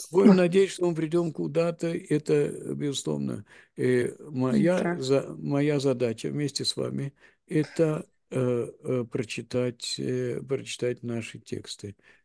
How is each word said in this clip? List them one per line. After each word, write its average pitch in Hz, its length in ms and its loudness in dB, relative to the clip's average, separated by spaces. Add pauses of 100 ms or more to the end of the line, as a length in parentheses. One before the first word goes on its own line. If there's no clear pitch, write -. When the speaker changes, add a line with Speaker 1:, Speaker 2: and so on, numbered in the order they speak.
(100)
Speaker 1:
будем 190 260 8
надеяться, 180 400 4
что 180 120 0
мы 170 60 0
придем 160 380 0
куда-то, 165 560 -2
это, 151 840 0
безусловно. 139 680 -4 (320)
Э, 123 440 2
моя 131 580 2
Speaker 2:
Да. 175 160 0
Speaker 1:
за-, 135 340 0 (100)
моя 143 420 0
задача 123 500 0
вместе 139 340 -4
с - 120 -4
вами — 135 380 -6 (320)
это, 156 600 0 (240)
э, 123 360 0 (180)
э, 127 260 -2
прочитать, 123 880 -4
э, 127 440 -4
прочитать 123 600 -4
наши 117 360 -6
тексты. - 580 -12 (280)